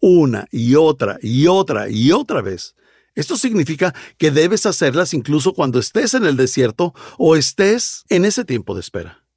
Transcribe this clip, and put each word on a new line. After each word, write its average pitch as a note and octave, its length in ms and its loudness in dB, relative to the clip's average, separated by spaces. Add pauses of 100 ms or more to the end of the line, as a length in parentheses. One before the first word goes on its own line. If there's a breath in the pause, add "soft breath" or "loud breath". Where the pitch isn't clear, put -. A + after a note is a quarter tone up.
una D3 520 4
y A#2+ 220 0
otra C#3+ 480 2
y B2+ 240 2
otra F3 420 0
y A2 240 2
otra B3+ 300 -2
vez. F#2+ 340 -10 (380)
Esto A3 240 -6
significa E3+ 560 -2 (240 loud breath)
que D#3 120 2
debes E3+ 360 0
hacerlas E3 480 -2
incluso D3 400 0
cuando C3 240 0
estés A3 340 -2
en A#3+ 140 0
el C#3+ 100 0
desierto C3 560 0 (240 loud breath)
o D#3+ 200 4
estés G3+ 720 -2
en F#3+ 160 2
ese G#3+ 180 -2
tiempo G2+ 300 -6
de F#2 60 -8
espera. - 440 -12 (120)